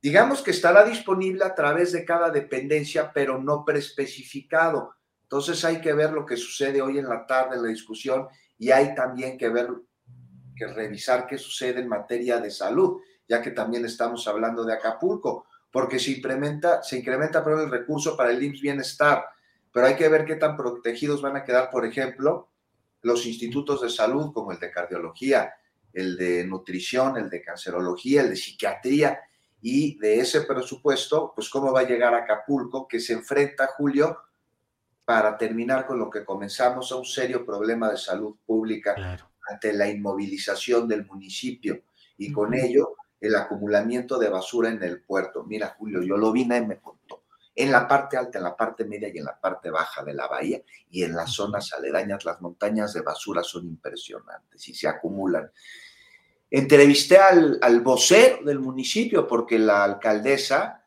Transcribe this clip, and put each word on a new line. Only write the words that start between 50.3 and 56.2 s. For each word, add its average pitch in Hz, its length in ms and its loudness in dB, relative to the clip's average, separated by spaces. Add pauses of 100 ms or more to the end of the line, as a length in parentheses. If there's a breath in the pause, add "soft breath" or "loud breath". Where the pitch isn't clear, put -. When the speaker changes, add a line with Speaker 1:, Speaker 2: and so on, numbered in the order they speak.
Speaker 1:
y 90 120 -4
en 82 140 -4
las 82 140 -6
Speaker 2:
Ujú. 101 180 -4
Speaker 1:
zonas 101 240 -6
aledañas, 82 540 -4
las 85 160 -8
montañas 104 500 -4
de 82 80 -6
basura - 420 -6
son 87 240 -10
impresionantes - 1040 -16
y 64 60 -20
se - 120 -6
acumulan. 90 640 -4 (960 loud breath)